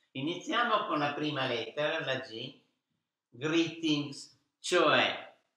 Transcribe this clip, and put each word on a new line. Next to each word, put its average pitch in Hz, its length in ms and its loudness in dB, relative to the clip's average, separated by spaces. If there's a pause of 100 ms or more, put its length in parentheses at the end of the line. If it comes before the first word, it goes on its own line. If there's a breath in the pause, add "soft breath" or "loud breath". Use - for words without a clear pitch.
(120)
Iniziamo 220 760 0
con 160 120 -2
la 147 140 0
prima 143 340 -2
lettera, 147 560 -2
la 131 180 -2
G, 113 380 -12 (680)
greetings, 151 1080 0 (240)
cioè 147 800 2 (200)